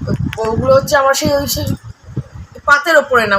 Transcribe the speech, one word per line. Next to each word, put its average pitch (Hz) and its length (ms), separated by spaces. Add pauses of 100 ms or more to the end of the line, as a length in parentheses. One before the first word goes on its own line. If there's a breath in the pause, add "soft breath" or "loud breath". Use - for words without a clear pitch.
(460)
ওগুলো 233 320
হচ্ছে 285 240
আমার 269 180
সেই, 294 200
ওই 285 160
সেই - 120 (1000)
পাতের 294 340
ওপরে 247 300
না 196 80